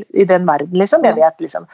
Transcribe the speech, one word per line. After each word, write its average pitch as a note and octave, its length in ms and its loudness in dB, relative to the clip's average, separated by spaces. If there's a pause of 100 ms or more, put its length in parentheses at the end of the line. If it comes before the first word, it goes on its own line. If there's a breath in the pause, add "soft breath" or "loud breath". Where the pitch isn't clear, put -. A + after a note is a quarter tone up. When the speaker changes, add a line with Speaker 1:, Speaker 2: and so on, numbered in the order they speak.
(180)
Speaker 1:
i F#3+ 80 4
den F3+ 240 2
verden, D3+ 240 -4
liksom. G3+ 320 0
Jeg G#3 100 2
Speaker 2:
Ja. D#3 140 2
Speaker 1:
vet D#3+ 160 -6
liksom, F3 280 -12